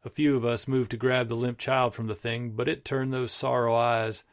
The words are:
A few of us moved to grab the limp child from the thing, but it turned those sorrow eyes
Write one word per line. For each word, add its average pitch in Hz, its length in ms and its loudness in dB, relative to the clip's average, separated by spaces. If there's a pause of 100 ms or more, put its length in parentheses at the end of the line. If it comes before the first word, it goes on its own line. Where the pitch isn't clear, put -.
A 123 60 -10
few 147 260 2
of 117 80 0
us 117 220 0
moved 131 240 0
to 120 60 -6
grab 127 300 2
the 117 80 -2
limp 120 220 -2
child 127 380 2
from 113 100 -6
the 107 100 -4
thing, 117 360 -6
but 123 180 -2
it - 160 -6
turned 131 260 -2
those 127 200 -2
sorrow 123 440 0
eyes 113 580 2